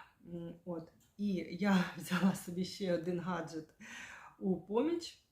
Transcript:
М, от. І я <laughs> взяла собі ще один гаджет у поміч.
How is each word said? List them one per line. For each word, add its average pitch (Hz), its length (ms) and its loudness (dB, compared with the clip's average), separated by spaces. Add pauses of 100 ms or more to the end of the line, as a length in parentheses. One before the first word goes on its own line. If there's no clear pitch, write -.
(260)
М, 170 300 -8 (100)
от. 165 260 -6 (260)
І 202 160 0 (260)
я 190 300 6
<laughs> - 80 -10
взяла 180 380 4
собі 175 300 -4
ще 180 280 0
один 170 260 0
гаджет 165 560 -4 (640)
у 185 220 2
поміч. 294 600 0 (100)